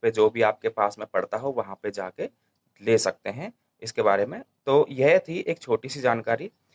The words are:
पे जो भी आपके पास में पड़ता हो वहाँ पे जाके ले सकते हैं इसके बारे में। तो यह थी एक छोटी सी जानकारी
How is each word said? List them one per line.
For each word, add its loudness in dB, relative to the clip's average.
पे 0
जो 4
भी -2
आपके 0
पास -2
में -10
पड़ता -2
हो -6
वहाँ -8
पे -6
जाके -8
ले 4
सकते -4
हैं -10
इसके -6
बारे 2
में। -8
तो 4
यह 4
थी -8
एक -4
छोटी -4
सी -10
जानकारी -2